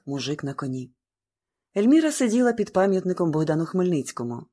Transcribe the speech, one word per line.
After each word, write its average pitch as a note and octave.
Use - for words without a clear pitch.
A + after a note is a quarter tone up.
мужик C#3
на C#3
коні. C3
Ельміра D4
сиділа A#3+
під G#3+
пам'ятником F#3
Богдану D#3
Хмельницькому. C#3